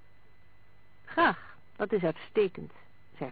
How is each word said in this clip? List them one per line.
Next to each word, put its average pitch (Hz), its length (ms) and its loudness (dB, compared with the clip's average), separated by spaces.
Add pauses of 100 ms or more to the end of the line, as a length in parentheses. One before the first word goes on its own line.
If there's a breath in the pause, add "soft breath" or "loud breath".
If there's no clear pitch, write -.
(1040)
"Graag, - 500 4 (200)
dat - 160 0
is 196 120 6
uitstekend," - 680 2 (460)
zei - 140 -4